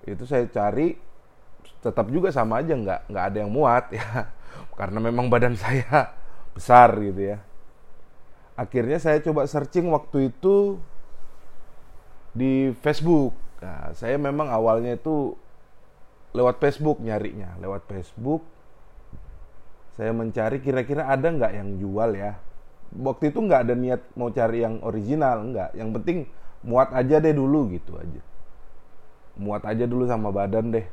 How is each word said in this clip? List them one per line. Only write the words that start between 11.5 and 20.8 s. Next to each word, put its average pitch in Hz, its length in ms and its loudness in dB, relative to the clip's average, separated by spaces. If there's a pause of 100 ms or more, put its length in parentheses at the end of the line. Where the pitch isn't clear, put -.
di 131 480 2
Facebook. 147 500 4 (300)
Nah, 80 320 -6
saya 123 240 -2
memang 143 320 -2
awalnya 113 480 2
itu 151 400 -2 (960)
lewat 123 240 4
Facebook 147 400 2
nyarinya, 104 640 -4
lewat 98 240 -8
Facebook. 117 560 -4 (1500)
Saya 110 160 -4
mencari 113 480 -2
kira-kira 135 480 -2